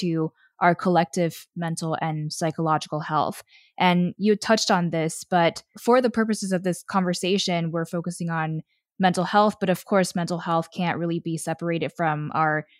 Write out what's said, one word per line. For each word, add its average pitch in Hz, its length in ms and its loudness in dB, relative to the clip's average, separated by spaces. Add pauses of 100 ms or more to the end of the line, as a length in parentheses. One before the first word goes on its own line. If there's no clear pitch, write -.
to 160 280 0 (300)
our 175 160 6
collective 170 800 0
mental 165 440 -4
and 156 320 -4
psychological 156 680 -2
health. - 420 -2 (340)
And 180 420 2
you 208 180 2
touched - 340 0
on 175 200 2
this, 165 340 -2
but 170 400 2 (160)
for 247 200 4
the 247 100 2
purposes 214 420 0
of 180 100 0
this 180 220 -2
conversation, 180 880 0
we're 165 140 -2
focusing 170 440 -6
on 160 320 -4 (380)
mental 180 240 2
health. 208 340 4
But 190 120 0
of 175 140 -2
course, 190 300 2
mental 175 240 -4
health 165 340 -2
can't 175 260 -4
really 170 200 -2
be 165 180 -4
separated 165 600 -4
from 151 380 -2
our 151 320 0 (140)